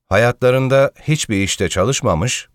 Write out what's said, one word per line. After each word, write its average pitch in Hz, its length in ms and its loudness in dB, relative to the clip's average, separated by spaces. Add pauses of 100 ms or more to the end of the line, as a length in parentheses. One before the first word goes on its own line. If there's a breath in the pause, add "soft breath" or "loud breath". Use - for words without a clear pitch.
Hayatlarında 127 840 2 (100)
hiçbir 113 420 -2
işte 92 260 -2
çalışmamış, 101 840 -2